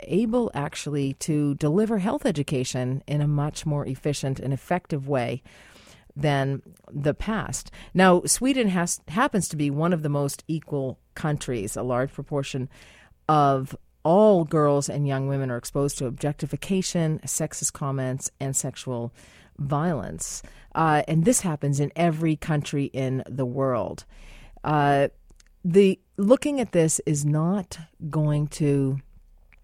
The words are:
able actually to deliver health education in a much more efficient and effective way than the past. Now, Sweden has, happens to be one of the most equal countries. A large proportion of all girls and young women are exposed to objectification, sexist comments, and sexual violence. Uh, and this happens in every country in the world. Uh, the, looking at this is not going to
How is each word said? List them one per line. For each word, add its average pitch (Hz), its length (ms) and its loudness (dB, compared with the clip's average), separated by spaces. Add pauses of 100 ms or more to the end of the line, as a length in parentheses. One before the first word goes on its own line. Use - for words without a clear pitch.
able 226 540 0
actually 143 600 -4
to 147 400 0
deliver 202 440 2
health 214 280 -2
education 135 800 -2
in 147 140 -2
a 147 80 2
much 147 360 -2
more 147 220 -2
efficient 135 540 -4
and - 120 -4
effective 143 540 -4
way 123 340 -2 (760)
than 139 460 0 (300)
the 143 220 0
past. - 580 -6 (200)
Now, 180 300 8
Sweden 262 460 2
has, 180 400 0
happens 214 400 0
to - 80 -6
be 147 120 0
one 156 240 2
of 156 120 0
the 151 40 -2
most 143 380 -2
equal 147 540 -4 (160)
countries. 135 600 -4
A 101 60 -4
large 127 300 0
proportion 139 560 -6 (600)
of 139 480 4 (280)
all 190 400 6
girls 147 440 2
and 143 200 -2
young 135 180 -2
women 135 240 -2
are 120 60 -4
exposed 139 420 -4
to 135 80 -2
objectification, 156 1200 -2
sexist - 460 -4
comments, 131 680 -4
and 135 160 -4
sexual 120 580 -6 (460)
violence. 143 840 -4 (300)
Uh, 156 360 2
and 160 160 2
this 247 160 4
happens 147 400 -2
in 143 160 0
every 160 400 2
country 147 500 -2
in 131 420 -4
the 131 180 -4
world. 123 580 -2 (580)
Uh, 143 460 4 (560)
the, 190 340 6 (180)
looking 269 440 2
at 220 100 -2
this 160 360 2
is 147 180 0
not 165 520 0 (320)
going 147 380 0
to 139 540 0 (640)